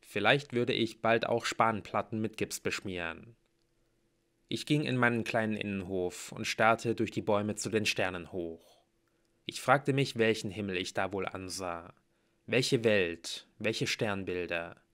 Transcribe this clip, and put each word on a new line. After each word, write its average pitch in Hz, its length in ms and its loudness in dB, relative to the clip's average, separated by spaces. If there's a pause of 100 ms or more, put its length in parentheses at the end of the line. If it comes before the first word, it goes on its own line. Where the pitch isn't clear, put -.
Vielleicht 120 540 2
würde 117 180 2
ich 113 300 0
bald 113 240 4
auch 117 180 0
Spanplatten 110 760 0
mit 110 160 -6
Gips - 220 -4
beschmieren. 90 760 -6 (1120)
Ich 113 160 -4
ging 151 200 2
in 127 120 0
meinen 120 280 2
kleinen 110 320 0
Innenhof 95 760 -4
und 104 140 -6
starrte 113 480 2
durch 110 160 0
die 110 100 -4
Bäume 104 360 0
zu - 120 -6
den 107 160 0
Sternen 92 480 -2
hoch. 82 480 -8 (640)
Ich - 160 -8
fragte 139 320 4
mich, 135 240 0
welchen 110 340 2
Himmel 95 280 -4
ich 92 160 -4
da 95 180 -2
wohl 95 140 -2
ansah. 90 680 -8 (580)
Welche 123 320 2
Welt, 95 640 2 (120)
welche 110 280 0
Sternbilder? 90 920 -4 (140)